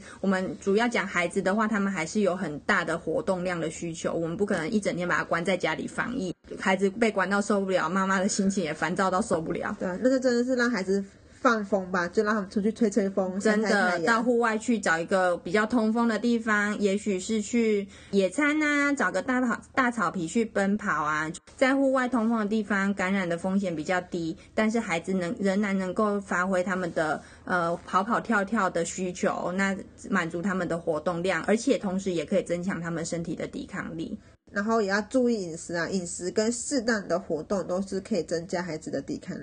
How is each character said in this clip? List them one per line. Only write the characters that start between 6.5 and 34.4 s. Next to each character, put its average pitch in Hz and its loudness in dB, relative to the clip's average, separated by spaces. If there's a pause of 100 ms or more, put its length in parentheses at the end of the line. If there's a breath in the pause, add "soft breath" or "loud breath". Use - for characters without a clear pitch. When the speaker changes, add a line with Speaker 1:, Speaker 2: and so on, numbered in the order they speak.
Speaker 1:
孩 190 2
子 190 2
被 220 2
关 190 0
到 202 2
受 202 2
不 196 0
了， 160 2
妈 190 0
妈 190 2
的 190 2
心 190 0
情 190 0
也 156 -2
烦 165 -2
躁 190 2
到 185 2
受 165 0
不 165 -4
了。 - -4
Speaker 2:
对， 196 -2 (140)
那 247 4
就 269 4
真 247 2
的 240 2
是 262 0
让 240 2
孩 196 0
子 196 0 (380)
放 220 2
风 190 0
吧， 180 0
就 196 0
让 208 2
他 214 0
们 190 -6
出 202 0
去 214 2
吹 226 2
吹 196 2
风， 190 -2
Speaker 1:
真 208 4
的， 208 0
Speaker 2:
晒 220 4
晒 185 4
太 175 2
阳。 165 -2
Speaker 1:
到 233 4
户 240 2
外 226 2
去 226 0
找 170 2
一 170 -4
个 185 4
比 180 -8
较 214 4
通 220 2
风 233 2
的 214 0
地 233 2
方， 214 0
也 202 2
许 202 -2
是 214 -2
去 214 2 (240 loud breath)
野 196 4
餐 294 2
啊， 285 2
找 196 0
个 185 0
大 254 0
草， 240 0 (140)
大 254 2
草 208 0
皮 175 -2
去 226 2
奔 202 2
跑 175 -2
啊。 156 -2 (260)
在 269 4
户 269 4
外 254 2
通 233 0
风 233 2
的 214 0
地 214 0
方， 196 0
感 190 -2
染 190 0
的 170 -2
风 190 0
险 180 -2
比 151 -4
较 180 0
低， 170 -4 (160 loud breath)
但 220 2
是 233 0
孩 185 -2
子 190 -2
能， 175 0
仍 196 2
然 202 0
能 185 0
够 202 0
发 185 0
挥 185 2
他 185 0
们 175 -2
的， 156 0 (260 loud breath)
呃， 175 0 (120)
跑 185 2
跑 214 0
跳 208 2
跳 196 2
的 170 -2
需 180 -4
求， 175 -2
那 196 0 (360)
满 170 0
足 170 -4
他 196 0
们 180 0
的 165 -2
活 160 -2
动 170 -2
量， 175 0
而 208 4
且 233 2
同 190 -2
时 196 -2
也 160 0
可 185 0
以 165 2
增 175 -2
强 175 -4
他 170 -6
们 165 -2
身 170 -4
体 160 -6
的 156 -6
抵 - -10
抗 165 -8
力。 165 -6 (360 loud breath)